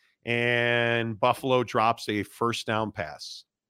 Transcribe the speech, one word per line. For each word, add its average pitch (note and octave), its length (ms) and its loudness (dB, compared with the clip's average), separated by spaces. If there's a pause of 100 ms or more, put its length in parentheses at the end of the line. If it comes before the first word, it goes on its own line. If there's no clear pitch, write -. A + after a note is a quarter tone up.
(240)
And A#2+ 960 0
Buffalo B2+ 460 2
drops A#2 440 0
a G#2 160 0
first - 420 -4
down A2 260 0
pass - 520 -10 (260)